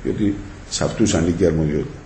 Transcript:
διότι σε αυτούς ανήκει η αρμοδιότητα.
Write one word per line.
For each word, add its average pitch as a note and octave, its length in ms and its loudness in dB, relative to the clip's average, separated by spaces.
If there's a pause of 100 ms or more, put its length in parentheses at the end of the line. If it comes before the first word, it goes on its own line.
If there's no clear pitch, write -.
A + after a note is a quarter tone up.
διότι G2+ 320 0 (340)
σε - 140 -2
αυτούς F2 300 2
ανήκει E2+ 300 2
η - 20 6
αρμοδιότητα. D#2 600 0